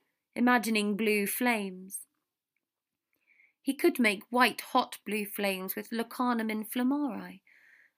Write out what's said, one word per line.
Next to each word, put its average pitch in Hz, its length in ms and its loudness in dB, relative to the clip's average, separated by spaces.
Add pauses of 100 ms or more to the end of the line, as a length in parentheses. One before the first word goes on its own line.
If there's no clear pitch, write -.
(340)
imagining 220 600 2
blue 208 300 2
flames. 196 800 -2 (1500)
He 269 140 -2
could - 240 2
make 214 320 2
white-hot - 720 2
blue 208 220 -4
flames 196 500 -4
with 208 160 -10
Locarnum 233 560 -2
Inflammari, 214 920 -2 (560)